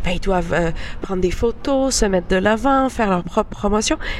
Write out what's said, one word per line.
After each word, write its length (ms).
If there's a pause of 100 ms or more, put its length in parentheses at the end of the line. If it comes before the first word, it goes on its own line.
Ben, 80
ils 80
doivent, 340
euh, 160 (320)
prendre 180
des 100
photos, 640
se 100
mettre 240
de 80
l'avant, 520
faire 220
leur 140
propre 260
promotion. 480 (220)